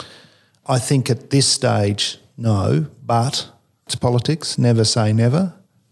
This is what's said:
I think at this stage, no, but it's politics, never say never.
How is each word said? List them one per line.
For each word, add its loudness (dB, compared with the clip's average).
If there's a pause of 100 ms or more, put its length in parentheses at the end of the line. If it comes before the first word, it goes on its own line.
(640)
I 0
think 0
at -4
this 2
stage, -2 (200)
no, 0 (200)
but -2 (360)
it's -8
politics, -2
never 4
say 0
never. 2 (380)